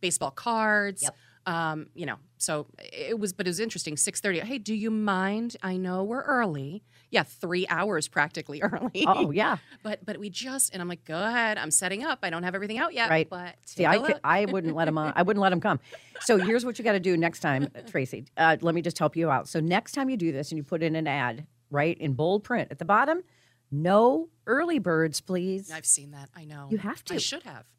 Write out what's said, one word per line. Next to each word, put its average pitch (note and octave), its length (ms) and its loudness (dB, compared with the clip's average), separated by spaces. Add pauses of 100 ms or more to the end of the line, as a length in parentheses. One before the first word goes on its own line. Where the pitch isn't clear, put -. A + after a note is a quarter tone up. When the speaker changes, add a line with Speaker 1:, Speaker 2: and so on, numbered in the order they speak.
Speaker 1:
baseball E3+ 300 -2
cards. G#3+ 720 0
Speaker 2:
Yep. - 140 -4 (320)
Speaker 1:
Um, D#3+ 480 -2
you E3+ 100 -8
know, A#2+ 120 -4 (200)
so D3+ 300 -2 (120)
it - 400 -6
was, G3 140 -2
but F#3 140 -4
it - 20 2
was F3 100 -2
interesting. E3+ 380 -4
Six - 240 -2
thirty. F#3 180 0
"Hey, A#3+ 200 -6
do G#3 140 -4
you A3 180 -2
mind? G#3 720 0
I F#3 140 -2
know F#3 260 -2
we're A#3 180 -4
early." F#3+ 640 0 (260)
Yeah, F#3+ 140 4
three F3+ 460 -2
hours F3 380 0
practically D3 540 -2
<laughs> - 0 -
early. G3+ 460 -2
Speaker 2:
Oh, F3 240 4
yeah. G#3+ 260 2 (240)
Speaker 1:
But, G#3+ 240 -8
but G3+ 140 -8
we G#3 100 -10
just, C4 440 -4
and F#3 80 -6
I'm F3 60 -4
like, F3 180 -8
"Go D#3+ 160 -4
ahead. A3+ 360 0
I'm D3+ 140 -4
setting G3 320 0
up. D4+ 200 -4
I F3+ 60 -2
don't E3+ 140 -4
have F3+ 120 -2
everything G#3 220 -6
out D#4+ 160 -2
yet." A#3 160 0
Speaker 2:
Right. D#3+ 200 4
Speaker 1:
But F3+ 260 -10 (100)
Speaker 2:
See, - 180 -12
Speaker 1:
take D#3 40 6
Speaker 2:
I F3 80 8
Speaker 1:
a A3 40 4
Speaker 2:
could, B3+ 100 0
Speaker 1:
look. - 140 0
Speaker 2:
I F#3 220 4
wouldn't F3 300 -2
let D#3+ 120 2
'em D#3 100 2
on. D3+ 200 0
I F3 60 6
wouldn't G3+ 180 2
let F#3+ 100 6
'em F3+ 80 2
come. F#3 200 2 (420)
So A3+ 160 6
here's A3+ 260 2
what B3 160 -6
you A3 60 -8
gotta G3+ 160 4
do F3 160 2
next E3 240 2
time, C#3+ 260 2 (120)
Speaker 1:
<laughs> - 80 -16
Speaker 2:
Tracy. C3 380 -4 (120)
Uh, D#3+ 240 8
let E3 140 2
me F3 60 0
just E3+ 180 -4
help D#3 180 2
you D#3+ 140 2
out. C3 180 0
So E3 100 -2
next F3 340 0
time C4+ 160 -2
you C4 80 -2
do E3 140 0
this C#3 200 -6
and D#3+ 60 -6
you D3 60 -6
put D#3+ 200 -4
in D#3+ 120 0
an D#3+ 120 -2
ad, C3+ 380 -2 (280)
right, D#3 240 2
in C#3+ 160 -4
bold F3+ 320 0
print A3 260 -2
at - 80 -12
the F3 60 -8
bottom, C#4 380 4 (480)
"No A3 580 4 (160)
early D4+ 340 2
birds, D#3+ 420 0
please." F#3+ 500 -4
Speaker 1:
I've D#3 140 -10
seen C#3+ 260 0
that. C#3 240 -18
I D#3+ 100 -18
know. D3 260 -14
Speaker 2:
You G#3+ 60 2
have G#3+ 320 -6
Speaker 1:
I F#4 60 -4
Speaker 2:
to. - 40 -2
Speaker 1:
should - 240 -4
have. C3+ 220 -14 (140)